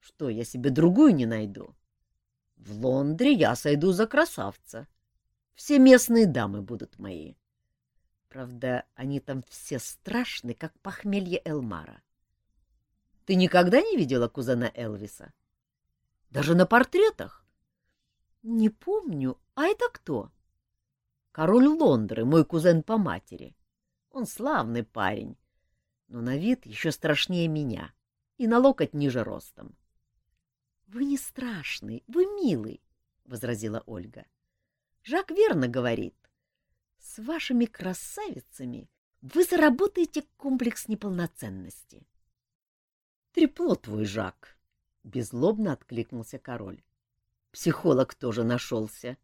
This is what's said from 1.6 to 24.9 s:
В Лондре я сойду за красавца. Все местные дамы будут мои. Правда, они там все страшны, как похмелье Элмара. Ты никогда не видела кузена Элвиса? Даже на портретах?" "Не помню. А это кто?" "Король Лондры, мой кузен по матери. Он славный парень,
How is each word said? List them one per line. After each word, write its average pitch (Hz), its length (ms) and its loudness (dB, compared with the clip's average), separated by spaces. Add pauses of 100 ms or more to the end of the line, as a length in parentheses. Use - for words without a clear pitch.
В 104 160 -18
Лондре 139 600 2
я 131 240 4
сойду 151 360 0
за 185 140 0
красавца. 135 800 -4 (680)
Все - 240 2
местные 247 480 8
дамы 104 340 -2
будут - 380 -12
мои. 90 380 -14 (1000)
Правда, 123 500 -6 (120)
они 135 240 -4
там 131 240 -8
все - 340 -10
страшны, - 760 -8
как - 260 -14
похмелье 190 640 -4
Элмара. 107 580 -8 (1200)
Ты 190 100 2
никогда 180 440 4
не 427 160 0
видела 127 300 0
кузена 120 480 -4
Элвиса? 107 580 -12 (1000)
Даже 143 260 2
на 180 100 8
портретах?" - 800 2 (960)
"Не 220 280 2
помню. 220 680 -4 (160)
А 294 120 0
это 415 260 0
кто?" - 400 -8 (1000)
"Король 214 380 6
Лондры, 127 560 2
мой 160 200 6
кузен 165 380 4
по 220 160 -2
матери. 90 560 -6 (560)
Он 254 160 -8
славный 143 560 -4
парень, 107 560 -6 (680)